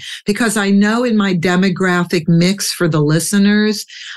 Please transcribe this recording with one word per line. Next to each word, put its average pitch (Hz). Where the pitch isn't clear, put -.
because 208
I 196
know 208
in 226
my 196
demographic 180
mix 175
for -
the 156
listeners, 202